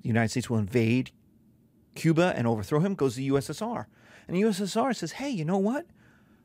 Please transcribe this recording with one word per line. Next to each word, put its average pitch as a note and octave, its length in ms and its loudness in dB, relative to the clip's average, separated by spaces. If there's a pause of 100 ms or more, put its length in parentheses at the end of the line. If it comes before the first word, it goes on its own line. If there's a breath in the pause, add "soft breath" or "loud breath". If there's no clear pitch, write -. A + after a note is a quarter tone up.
the - 60 -6
United A2+ 200 2
States, B2 220 -4
will A2+ 80 2
invade A#2 540 2 (840)
Cuba E3 420 2
and A#2 100 0
overthrow A#2 340 0
him, G3 140 0
goes C#3 200 0
to B2+ 40 -10
the C3+ 60 -6
U C#3 140 2
S C3+ 100 -4
S D#3 140 -10
R. A3 260 -6 (380 loud breath)
And E3+ 100 -4
the F#3+ 40 2
U A3 80 4
S F#3+ 120 -2
S G3 160 -4
R A#3+ 160 2
says, E3+ 200 -6
"Hey, C#4 180 -6
you E3+ 140 -4
know F3+ 120 0
what? A#3 300 0 (580 soft breath)